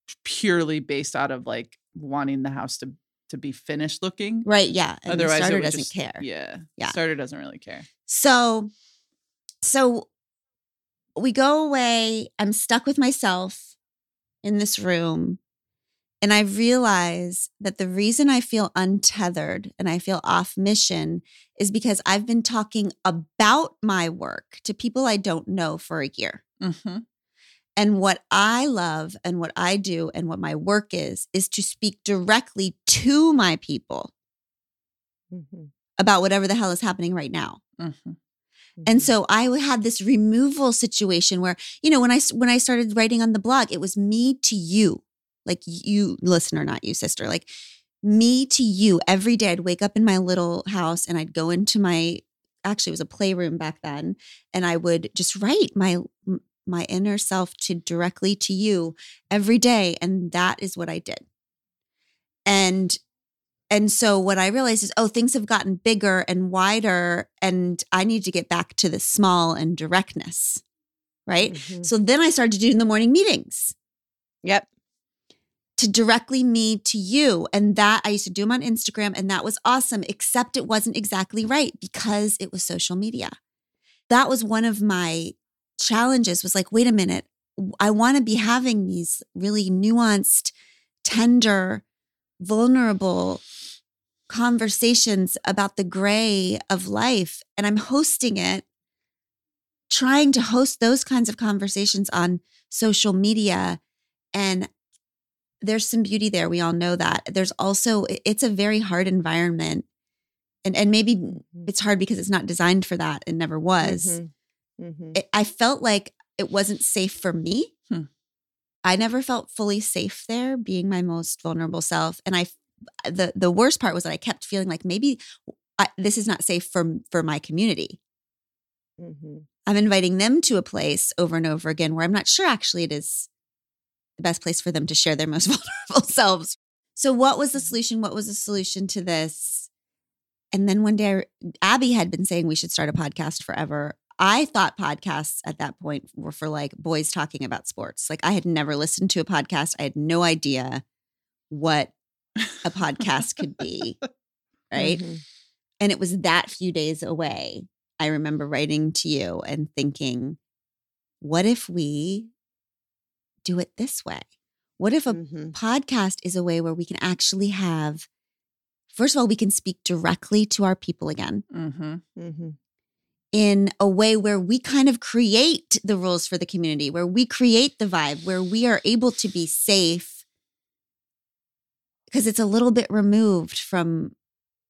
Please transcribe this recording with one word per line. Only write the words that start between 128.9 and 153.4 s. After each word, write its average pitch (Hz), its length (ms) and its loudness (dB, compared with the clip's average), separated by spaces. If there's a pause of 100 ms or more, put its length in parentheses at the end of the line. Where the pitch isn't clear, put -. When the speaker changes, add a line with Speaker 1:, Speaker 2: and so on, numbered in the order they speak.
Speaker 3:
Mm-hmm. 156 380 -18 (280)
Speaker 2:
I'm 202 100 2
inviting 190 420 4
them 240 240 4
to 233 140 2
a 180 60 0
place - 540 -2
over 165 200 0
and 165 100 0
over 156 240 -4
again 160 240 -2
where 165 100 -2
I'm 180 80 0
not 208 160 0
sure - 180 2
actually 202 380 -2
it 151 80 -4
is - 360 -8 (880)
the - 60 -16
best 170 200 -2
place 170 180 -4
for 175 100 -4
them 160 160 -2
to 156 80 -4
share 156 220 2
their 156 100 -2
most 156 200 -2
<laughs> - 0 -
vulnerable - 640 -2
selves. 190 480 2 (380)
So 269 180 2
what 262 260 4
was 285 140 0
the 277 60 -4
Speaker 3:
Mm-hmm. - 80 -6
Speaker 2:
solution? 226 340 -4
What 214 140 -4
was 214 140 -6
the 202 60 -10
solution 196 540 -4
to 185 140 -6
this? 160 640 -4 (840)
And 196 160 2
then 208 160 2
one 214 100 2
day, 208 220 2
I, 190 80 -2 (380)
Abby 247 300 4
had 190 200 0
been 196 120 -4
saying 170 220 -2
we 156 80 0
should 165 160 -4
start 156 180 -2
a 151 40 -4
podcast 156 500 -4
forever. 151 540 -8 (240)
I 214 240 4
thought - 340 0
podcasts 151 640 -6
at 156 140 -10
that 147 220 -10
point 147 340 -10
were - 160 -12
for, 156 180 -10
like, 147 280 -8
boys 156 340 -4
talking 151 320 -6
about - 240 -8
sports. - 420 -10
Like, 151 140 -8
I 160 80 2
had 196 140 0
never 151 320 -2
listened 160 340 -2
to 175 100 -2
a 156 40 0
podcast. 151 560 -2
I - 20 -6
had 139 140 -6
no 160 260 0
idea 135 640 -2 (640)
what 151 420 -2 (720)
a 175 60 -2
podcast 160 640 -2
could 147 220 -8